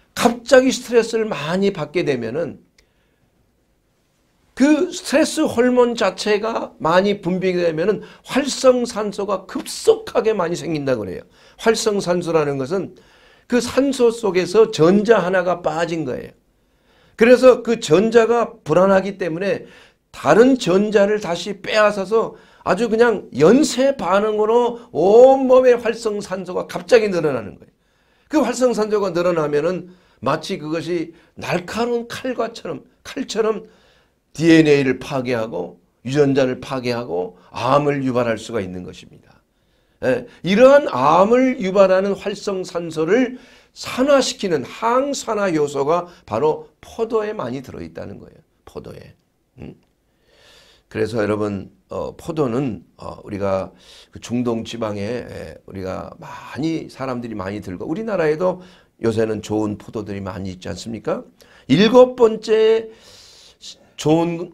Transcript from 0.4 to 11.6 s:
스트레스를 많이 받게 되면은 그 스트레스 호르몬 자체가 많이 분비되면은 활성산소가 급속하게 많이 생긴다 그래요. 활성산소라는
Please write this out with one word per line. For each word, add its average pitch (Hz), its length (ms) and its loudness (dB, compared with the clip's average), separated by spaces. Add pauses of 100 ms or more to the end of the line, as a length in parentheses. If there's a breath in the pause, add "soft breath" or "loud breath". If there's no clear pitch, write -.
스트레스를 226 540 0
많이 185 480 -2
받게 156 320 -4
되면은 123 540 -4 (1900)
그 294 380 2
스트레스 - 500 0
호르몬 247 540 2
자체가 214 840 -2
많이 190 440 0
분비되면은 180 840 -2 (220 loud breath)
활성산소가 214 1200 0
급속하게 - 880 -2
많이 175 220 -2
생긴다 143 420 -2
그래요. 92 240 -8 (360 soft breath)
활성산소라는 175 1000 0